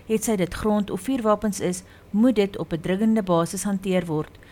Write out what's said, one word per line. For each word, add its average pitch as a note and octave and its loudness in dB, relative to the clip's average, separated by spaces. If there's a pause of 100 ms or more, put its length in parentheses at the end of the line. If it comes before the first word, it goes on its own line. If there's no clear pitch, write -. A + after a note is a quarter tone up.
het A3 0
sy A3+ 0
dit F3+ -2
grond G#3 -2
of - -4
vuurwapens G#3+ 0
is, F3+ -4 (260)
moet A3+ 4
dit G3 0
op - -4
'n D#3+ -4
dringende G#3 2
basis F3 0
hanteer F#3 0
word. D#3 -4 (140)